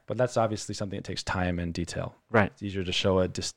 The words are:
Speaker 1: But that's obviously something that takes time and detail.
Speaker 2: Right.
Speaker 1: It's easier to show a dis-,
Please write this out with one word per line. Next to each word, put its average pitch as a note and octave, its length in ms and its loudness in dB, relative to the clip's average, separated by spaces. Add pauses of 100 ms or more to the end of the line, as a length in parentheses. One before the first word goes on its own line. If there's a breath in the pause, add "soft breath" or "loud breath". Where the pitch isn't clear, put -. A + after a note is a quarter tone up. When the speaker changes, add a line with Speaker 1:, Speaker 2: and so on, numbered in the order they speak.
Speaker 1:
But G#2+ 120 -4
that's B2 180 2
obviously G#2+ 360 0
something G2 260 -6
that - 60 -8
takes - 200 -6
time F2+ 340 0
and E2+ 160 -2
detail. E2+ 400 -4 (160)
Speaker 2:
Right. G#2+ 220 6
Speaker 1:
It's - 100 -20
easier G2 220 -4
to F2+ 80 -4
show F#2+ 280 4
a F#2 60 4
dis-, F2+ 300 -6